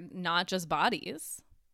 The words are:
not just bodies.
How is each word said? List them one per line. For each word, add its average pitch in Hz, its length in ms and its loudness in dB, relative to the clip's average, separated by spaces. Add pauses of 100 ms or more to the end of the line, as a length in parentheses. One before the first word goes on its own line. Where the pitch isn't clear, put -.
(120)
not 175 340 2
just 175 240 -2
bodies. 196 720 0 (320)